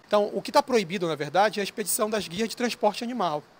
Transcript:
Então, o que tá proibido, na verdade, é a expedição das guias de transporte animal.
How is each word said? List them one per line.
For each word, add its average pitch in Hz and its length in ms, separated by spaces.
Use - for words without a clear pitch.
Então, 208 260
o 190 80
que 247 100
tá - 120
proibido, 196 440
na 160 80
verdade, 170 440
é - 20
a - 20
expedição 214 460
das 208 180
guias 190 200
de - 80
transporte 226 480
animal. 190 400